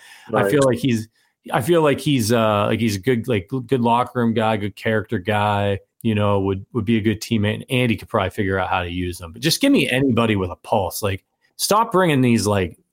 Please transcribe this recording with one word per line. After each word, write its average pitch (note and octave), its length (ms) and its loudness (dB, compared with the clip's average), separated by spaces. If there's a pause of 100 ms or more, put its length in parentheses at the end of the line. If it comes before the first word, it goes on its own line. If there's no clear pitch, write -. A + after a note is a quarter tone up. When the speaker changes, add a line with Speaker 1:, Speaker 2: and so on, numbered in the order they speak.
(300)
Speaker 1:
I G#2+ 140 0
Speaker 2:
Right. G2 80 0
Speaker 1:
feel C#3+ 120 4
like B2 140 2
he's, A#2 300 -2 (440)
I D3+ 100 0
feel E3 200 2
like C#3+ 180 2
he's, B2 320 0
uh, G#2+ 360 2
like, A2+ 120 0
he's G#2+ 160 0
a G2 40 -6
good, A#2 280 0
like, G#2+ 220 -2
good B2+ 320 -2
locker A#2+ 380 0
room A#2 160 0
guy, A2+ 220 2
good G2+ 180 -6
character A2 420 -2
guy, G2+ 640 0 (240)
you A2+ 100 0
know, G#2 280 2
would, G2 220 -2 (100)
would A2 120 -4
be A2+ 120 2
a G#2+ 40 -2
good G#2 200 0
teammate. G#2+ 340 -2
And A2 160 -12
Andy B2 240 0
could - 120 -10
probably F#2+ 220 -2
figure F#2+ 300 -2
out F#2 100 -4
how F#2 140 -2
to F2 60 -8
use F2 280 -6
them. F2 160 -16
But A#2 80 -18
just D#3+ 200 -2
give C#4+ 100 4
me F3 180 2
anybody A#2 460 2
with F#2 160 -2
a - 60 -12
pulse. F#2+ 440 -4
Like, G2 240 -4 (300)
stop G#3 360 0
bringing E3+ 300 4
these, A#2 240 4
like, G2 320 0 (160)